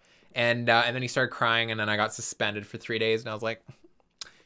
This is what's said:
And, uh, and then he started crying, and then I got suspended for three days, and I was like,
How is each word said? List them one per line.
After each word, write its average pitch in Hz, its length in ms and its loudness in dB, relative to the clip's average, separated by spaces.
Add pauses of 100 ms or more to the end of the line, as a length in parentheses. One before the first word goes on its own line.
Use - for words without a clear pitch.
(360)
And, 120 320 2
uh, 117 180 6
and 120 100 0
then 127 80 -4
he 123 40 -4
started 127 240 0
crying, 113 380 2
and 110 100 -4
then 107 100 -2
I 107 60 0
got 107 160 0
suspended 104 540 -6
for 110 140 -14
three 117 180 -4
days, 110 240 2
and 117 80 -10
I 107 40 -6
was 107 100 -8
like, 113 180 -4 (840)